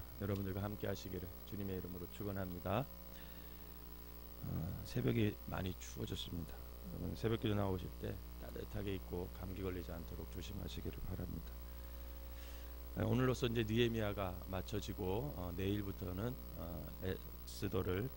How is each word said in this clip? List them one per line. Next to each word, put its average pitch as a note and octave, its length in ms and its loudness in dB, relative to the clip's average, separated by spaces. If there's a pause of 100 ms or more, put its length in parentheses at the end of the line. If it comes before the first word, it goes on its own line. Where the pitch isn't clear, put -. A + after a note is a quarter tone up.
(220)
여러분들과 G2 400 2
함께 G#2 260 0
하시기를 F2+ 400 -2 (220)
주님의 G2 280 0
이름으로 F2+ 280 -4 (100)
축원합니다. G2 680 2 (1600)
어, F2 420 -2
새벽이 A#2 500 6 (120)
많이 F#2 320 0
추워졌습니다. - 760 -2 (380)
여러분 F2+ 240 -2
새벽 A2+ 260 2
기도 G#2+ 140 4
나오실 F#2+ 320 4 (140)
때 A2 120 -2 (280)
따뜻하게 - 540 -2
입고 F2+ 340 -2 (100)
감기 F#2 240 -2
걸리지 F2+ 280 0
않도록 E2+ 420 -4
조심하시기를 F#2 640 -2 (100)
바랍니다. F2+ 400 -2 (1500)
어, G2+ 80 6
오늘로써 B2 420 6
이제 A#2 160 4
느헤미야가 G#2+ 680 4 (160)
마쳐지고, G2 880 0
어, F2+ 180 -2
내일부터는, G2 760 0 (240)
어, E2+ 300 -4 (580)
에스더를 F#2+ 720 2